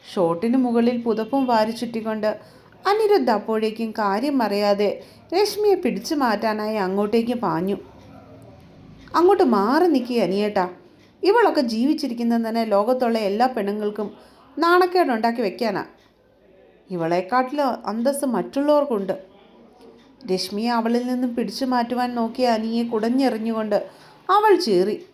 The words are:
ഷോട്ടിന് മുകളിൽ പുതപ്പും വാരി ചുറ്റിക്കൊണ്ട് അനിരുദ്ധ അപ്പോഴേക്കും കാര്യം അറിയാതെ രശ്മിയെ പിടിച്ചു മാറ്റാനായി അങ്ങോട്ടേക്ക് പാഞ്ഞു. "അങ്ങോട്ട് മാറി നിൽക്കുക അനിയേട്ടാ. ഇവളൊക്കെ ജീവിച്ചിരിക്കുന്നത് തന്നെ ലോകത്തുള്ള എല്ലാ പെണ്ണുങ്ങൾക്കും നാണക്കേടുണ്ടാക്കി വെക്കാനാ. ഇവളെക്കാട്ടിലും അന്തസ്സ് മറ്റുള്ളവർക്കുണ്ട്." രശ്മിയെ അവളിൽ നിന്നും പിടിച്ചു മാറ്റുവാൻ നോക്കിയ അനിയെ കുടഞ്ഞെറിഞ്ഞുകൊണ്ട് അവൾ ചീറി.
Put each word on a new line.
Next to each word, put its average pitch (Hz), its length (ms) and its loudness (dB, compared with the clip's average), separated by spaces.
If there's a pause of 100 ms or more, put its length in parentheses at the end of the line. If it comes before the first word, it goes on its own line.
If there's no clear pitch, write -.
ഷോട്ടിന് 190 520 0
മുകളിൽ 240 440 2
പുതപ്പും 226 440 -2
വാരി 226 260 2
ചുറ്റിക്കൊണ്ട് 220 600 -4 (540)
അനിരുദ്ധ 403 460 2
അപ്പോഴേക്കും 220 600 -2
കാര്യം 226 520 -2
അറിയാതെ 202 460 2 (440)
രശ്മിയെ 392 420 2
പിടിച്ചു 262 400 -4
മാറ്റാനായി 220 600 -2
അങ്ങോട്ടേക്ക് 208 600 0
പാഞ്ഞു. 190 420 -2 (1400)
"അങ്ങോട്ട് 381 280 6
മാറി 247 440 2
നിൽക്കുക 240 340 0
അനിയേട്ടാ. 196 440 0 (580)
ഇവളൊക്കെ 403 380 4
ജീവിച്ചിരിക്കുന്നത് 233 840 0
തന്നെ 226 220 -2
ലോകത്തുള്ള 233 540 2
എല്ലാ 214 280 0
പെണ്ണുങ്ങൾക്കും 208 640 -4 (480)
നാണക്കേടുണ്ടാക്കി 311 840 2
വെക്കാനാ. 202 420 -2 (1040)
ഇവളെക്കാട്ടിലും 190 800 0 (160)
അന്തസ്സ് 233 400 -2
മറ്റുള്ളവർക്കുണ്ട്." 247 880 0 (1120)
രശ്മിയെ 202 440 -4
അവളിൽ 233 380 0
നിന്നും 254 260 -2
പിടിച്ചു 233 320 -4
മാറ്റുവാൻ 247 500 -2
നോക്കിയ 233 320 -2
അനിയെ 226 360 0
കുടഞ്ഞെറിഞ്ഞുകൊണ്ട് 226 960 0 (520)
അവൾ 415 260 6
ചീറി. 202 420 2 (160)